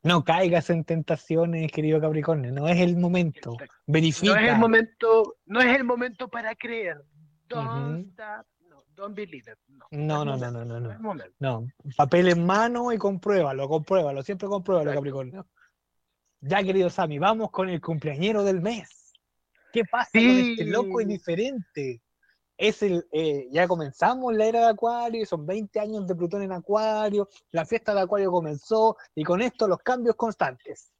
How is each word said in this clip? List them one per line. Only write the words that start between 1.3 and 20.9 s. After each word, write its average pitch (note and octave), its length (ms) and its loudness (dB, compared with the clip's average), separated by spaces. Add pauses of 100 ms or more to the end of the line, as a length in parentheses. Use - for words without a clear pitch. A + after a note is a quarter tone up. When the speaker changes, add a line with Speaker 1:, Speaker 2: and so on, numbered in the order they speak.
Speaker 1:
querido D#3 260 0
Capricornio, D3+ 540 -2
no C#3+ 160 -2
es F3 100 4
el F3 200 2
momento. F3 560 -2
Speaker 2:
Exacto. C3 200 -16 (120)
Speaker 1:
Verifica. E3 480 2
Speaker 2:
No G#3+ 40 4
es A#3 140 4
el A3+ 60 4
momento, A3+ 800 4 (100)
no A3 160 0
es B3 120 6
el C#4 100 2
momento A#3+ 440 -4
para A3+ 260 -8
creer. G3+ 480 -8 (460)
Don't C#3 520 -6
Speaker 1:
Ujú. F#3+ 100 -16
Speaker 2:
stop, G#3+ 360 -16 (220)
no, - 160 -20 (100)
don't G3+ 220 -12
believe D3+ 340 -14
it. A2 60 -20 (100)
No, C3+ 240 -20
Speaker 1:
No, D3+ 360 -2
Speaker 2:
no C#3 100 -4
Speaker 1:
no, B2 100 -6
Speaker 2:
es A#2+ 60 -8
Speaker 1:
no, - 0 -
Speaker 2:
momento, - 0 -
Speaker 1:
no, A#2 140 -8
no, A#2 140 -8
Speaker 2:
no A#2 80 -6
Speaker 1:
no. G#2+ 40 -10
Speaker 2:
es G#2+ 80 -16
momento. G3+ 380 -10
Speaker 1:
No, B2 280 -4 (300)
papel F3 320 4
en E3+ 160 4
mano A#3+ 480 0
y A3 60 -2
compruébalo, F3+ 680 0
compruébalo, D3+ 560 0
siempre G3+ 240 -8
compruébalo, F#3 440 0
Speaker 2:
Exacto. C#3+ 100 -2
Speaker 1:
Capricornio. C3+ 460 -10 (960)
Ya, F3+ 200 0
querido F#3 280 2
Sammy, D#3 280 -2
vamos G#3+ 320 2
con F#3 200 -2
el E3+ 100 -4
cumpleañero E3 640 -2
del F#3+ 160 2
mes. - 540 -8 (580)
¿Qué A#3 140 0
pasa - 260 -2
con A3+ 80 6 (180)
este A#3 260 0
Speaker 2:
Sí. D#3 60 -4
Speaker 1:
loco G#3 300 0